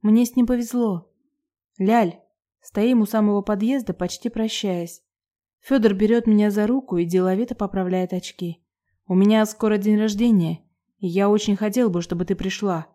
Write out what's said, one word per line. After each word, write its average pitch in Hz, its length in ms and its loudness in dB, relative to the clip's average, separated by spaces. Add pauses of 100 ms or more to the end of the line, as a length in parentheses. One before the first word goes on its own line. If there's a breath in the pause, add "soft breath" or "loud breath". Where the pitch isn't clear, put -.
Мне 220 240 4
с 240 100 -6
ним 247 120 2
повезло. 233 640 -2 (640)
«Ляль», 196 420 2 (420)
стоим 233 400 0
у 208 40 2
самого 208 380 0
подъезда, 214 500 -2
почти - 360 -6
прощаясь. 202 760 -6 (580)
Федор 220 320 2
берет 214 320 2
меня 208 240 4
за 208 160 0
руку 240 320 -2
и 175 80 0
деловито 185 480 0
поправляет 185 600 -4
очки. 175 500 -10 (420)
«У 185 80 -4
меня 208 320 4
скоро 214 320 -2
день 208 220 2
рождения, 208 600 0 (360)
и 190 100 -6
я 196 220 0
очень 208 260 2
хотел 214 360 0
бы, 175 100 -4
чтобы 175 240 -6
ты 190 100 -2
пришла. 185 600 -6